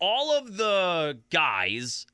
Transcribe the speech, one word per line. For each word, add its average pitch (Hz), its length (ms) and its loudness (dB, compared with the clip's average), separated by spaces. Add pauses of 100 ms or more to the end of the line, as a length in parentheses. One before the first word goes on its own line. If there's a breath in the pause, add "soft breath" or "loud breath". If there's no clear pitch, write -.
All 269 360 2
of 240 220 -4
the 180 600 0 (120)
guys 117 840 -2